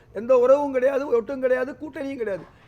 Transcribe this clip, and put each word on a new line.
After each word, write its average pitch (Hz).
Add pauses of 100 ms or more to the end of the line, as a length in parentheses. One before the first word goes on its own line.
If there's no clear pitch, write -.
(120)
எந்த 240
உறவும் 269
கிடையாது, 269
ஒட்டும் 262
கிடையாது, 254
கூட்டணியும் 277
கிடையாது. 196 (240)